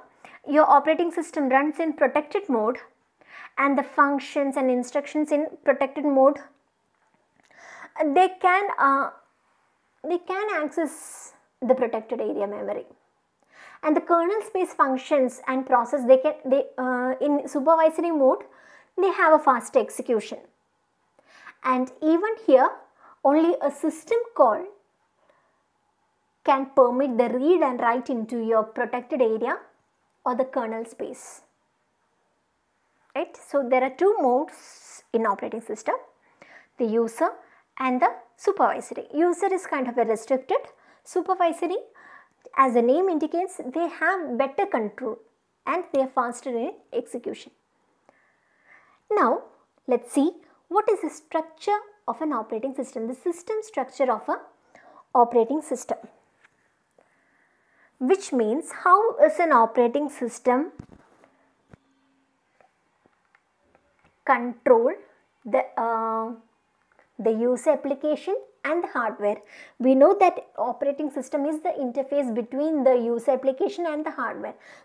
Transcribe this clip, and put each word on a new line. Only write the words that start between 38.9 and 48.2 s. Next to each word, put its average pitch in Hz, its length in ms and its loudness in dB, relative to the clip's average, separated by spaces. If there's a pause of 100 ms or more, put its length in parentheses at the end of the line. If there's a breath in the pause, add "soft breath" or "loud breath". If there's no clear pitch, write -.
User 349 400 0
is 381 140 -4
kind 254 220 -4
of 240 80 -8
a 233 80 2
restricted. 254 540 -2 (440 soft breath)
Supervisory, 349 720 -2 (800 loud breath)
as 262 180 4
the 240 80 4
name 302 280 2
indicates, 339 500 -4 (140)
they 330 160 -4
have 320 480 -4
better 269 280 -2
control 226 540 -6 (480)
and 339 160 -4 (100)
they 269 80 2
are 262 60 -2
faster 247 440 -6
in 240 200 -4 (220)
execution. - 580 -10 (1600 soft breath)